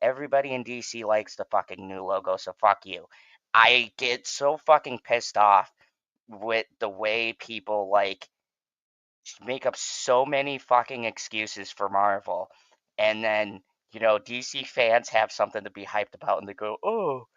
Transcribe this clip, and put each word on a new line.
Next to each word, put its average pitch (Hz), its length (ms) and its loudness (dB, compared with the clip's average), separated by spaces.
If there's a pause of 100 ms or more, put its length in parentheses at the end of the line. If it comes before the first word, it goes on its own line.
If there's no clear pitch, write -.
Everybody 139 500 0
in 127 100 -4
D 120 200 -10
C 113 220 -10
likes 107 320 0
the 98 100 -6
fucking 95 420 -4
new 95 160 -8
logo, 92 320 -2
so - 240 -10
fuck 101 260 2
you. 90 200 -12 (480)
I 117 420 6
get 123 300 -4
so 143 320 0
fucking 147 420 2
pissed - 380 -2
off 101 340 6 (560)
with 110 380 -4 (140)
the 113 80 -2
way 107 440 -2
people, 104 580 -6
like, 98 380 0 (1160)
make 127 220 -4
up 123 100 -2
so - 500 0
many 139 320 -2
fucking 123 460 0
excuses 107 680 -8
for 101 180 -6
Marvel. 98 600 0 (500)
And 107 260 2
then, 107 380 -2 (300)
you 110 80 -12
know, 110 180 4
D 120 240 -8
C 135 220 -8
fans 117 460 2
have 107 220 2
something 104 320 -2
to 104 60 -12
be 101 140 -16
hyped 104 300 -4
about, 95 260 -2
and 98 80 -12
they 101 60 -10
go, 107 300 -6
Oh 180 420 -2 (100)